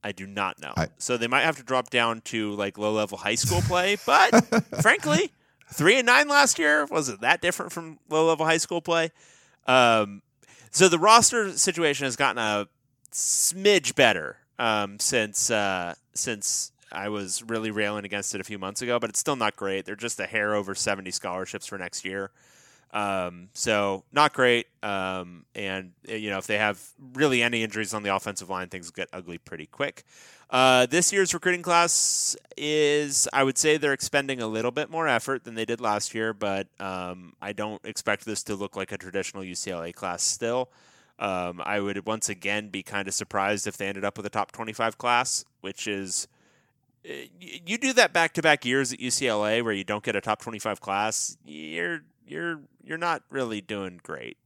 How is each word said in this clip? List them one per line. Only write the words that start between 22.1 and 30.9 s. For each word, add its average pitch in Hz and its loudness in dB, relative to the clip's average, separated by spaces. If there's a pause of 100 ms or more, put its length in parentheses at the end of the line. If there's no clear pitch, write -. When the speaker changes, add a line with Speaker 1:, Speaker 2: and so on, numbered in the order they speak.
Speaker 1:
Um, 95 -4
so 101 0
not 147 4
great. 123 4 (160)
Um, 92 -6
and, 95 -8 (140)
uh, 104 -10
you 107 -6
know, 98 -4
if 95 -6
they 104 0
have 104 0 (360)
really 131 4
any 117 0
injuries 107 -4
on 107 -4
the 98 0
offensive 95 -6
line, 92 -6
things 87 -14
get 92 -8
ugly 87 -12
pretty 78 -14
quick. - -8 (460)
Uh, 127 6
this 160 2